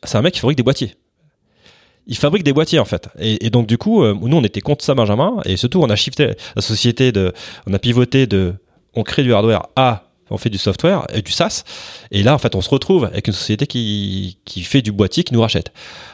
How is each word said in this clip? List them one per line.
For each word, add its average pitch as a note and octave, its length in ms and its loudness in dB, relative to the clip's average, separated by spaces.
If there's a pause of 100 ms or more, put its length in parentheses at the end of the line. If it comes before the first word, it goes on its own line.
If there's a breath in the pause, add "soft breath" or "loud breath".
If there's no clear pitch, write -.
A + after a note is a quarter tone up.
c'est - 140 -4
un G#2 40 2
mec F3 120 0
qui - 60 -6
fabrique C#3 180 0
des B2 60 2
boîtiers. B2+ 320 -2 (1120 soft breath)
Il A#2 100 -8
fabrique E3 260 2
des C#3+ 100 4
boîtiers, D#3 260 2
en A2 60 2
fait. - 220 -6 (120)
Et, G#2+ 260 -2
et A#2 40 -2
donc, A#2 160 2
du A2+ 120 2
coup, G#3+ 260 2
euh, G#2+ 100 4
nous, A2+ 240 0
on C#3+ 60 4
était G2+ 180 -2
contre C#3+ 220 -2
ça, D3 100 2
Benjamin. C3 520 0
Et F#2+ 120 0
surtout, C3+ 240 0
on C3+ 80 2
a G#2 60 2
shifté - 400 0 (200 loud breath)
la G#2 60 -2
société A#2 500 2
de, F#2+ 220 0 (340 loud breath)
on F#2+ 60 -2
a G2 60 2
pivoté B2 480 2
de, F#2+ 280 0 (400)
on A2+ 80 -2
crée - 200 -2
du B2 100 2
hardware G#2+ 300 4 (120)
à, B2+ 360 0 (180)
on G#2 80 -4
fait A#2 140 -4
du G2+ 60 -2
software D#3+ 560 0
et G#2+ 100 -2
du - 80 -8
SaaS. - 320 -2 (480 loud breath)
Et G2+ 120 2
là, C3 120 6
en - 20 4
fait, - 180 -2
on F#2+ 60 -2
se - 80 -6
retrouve C#3+ 360 2
avec - 220 -6
une G#2+ 60 0
société G#2+ 340 -2
qui, G2 800 -6
qui - 160 -12
fait C3+ 200 2
du G#2+ 120 -2
boîtier, G2+ 300 2
qui - 100 -6
nous A2+ 80 4
rachète. - 320 0 (400 loud breath)